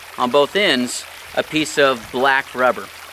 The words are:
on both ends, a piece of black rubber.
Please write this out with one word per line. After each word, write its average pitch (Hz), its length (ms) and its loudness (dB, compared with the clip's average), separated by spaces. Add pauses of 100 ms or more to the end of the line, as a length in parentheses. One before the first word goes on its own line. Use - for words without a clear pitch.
(180)
on 123 140 0
both 143 260 4
ends, 135 480 0 (300)
a 147 80 0
piece 156 340 -2
of 135 360 2
black 135 420 2
rubber. 117 320 0 (260)